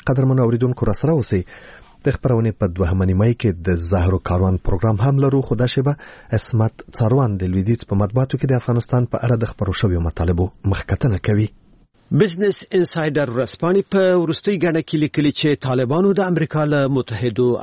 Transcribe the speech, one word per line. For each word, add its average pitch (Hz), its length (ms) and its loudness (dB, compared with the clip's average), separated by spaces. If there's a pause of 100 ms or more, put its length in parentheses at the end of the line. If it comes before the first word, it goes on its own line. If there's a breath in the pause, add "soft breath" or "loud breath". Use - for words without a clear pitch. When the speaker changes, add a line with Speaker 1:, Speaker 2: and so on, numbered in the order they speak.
Speaker 1:
قدرمنو 131 360 2
اوریدونکو، 120 440 0
راسره 123 260 0
اوسئ. 110 300 0 (640 loud breath)
د 143 120 0
خپرونې 113 440 0
په 107 60 2 (100)
دوهمه 92 280 0
نیمایي 98 300 2
کې 117 160 -2 (160)
د 92 100 2 (140)
زهرو 92 280 2
کاروان 92 380 0 (120)
پروګرام 101 320 0
هم 139 240 2
لرو، 135 180 2
خو 127 120 -4
دا 120 120 0
شیبه 135 300 0 (360 loud breath)
عصمت 110 400 0 (200)
څاروان 113 440 0
د 92 60 -6 (100)
لویدیځ 98 360 0
په 101 60 -2
مطبوعاتو 113 440 0
کې 139 80 -2
د 131 140 2
افغانستان 120 460 0
په - 120 -6
اړه 120 240 0
د - 100 0
خپرو 92 200 -4
شویو 90 280 0
مطالبو 85 460 0 (180)
مخکتنه 101 540 0 (100)
کوي. 107 200 2 (600)
Speaker 2:
بزنس 185 480 0 (200)
انسایډر 151 520 0
ورځپاڼې 165 520 0 (100)
په 196 100 2 (180)
وروستۍ 170 440 -2
ګڼه 160 240 0
کې - 140 -2
لیکلي 147 300 0
چې 147 340 0
طالبانو 131 460 2
د 190 80 0 (120)
امریکا 156 320 0
له 143 320 2
متحدو 120 520 0 (140)